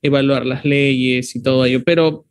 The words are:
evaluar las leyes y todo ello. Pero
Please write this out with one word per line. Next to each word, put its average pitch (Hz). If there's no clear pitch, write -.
evaluar 135
las 131
leyes 131
y 117
todo 131
ello. 127
Pero 160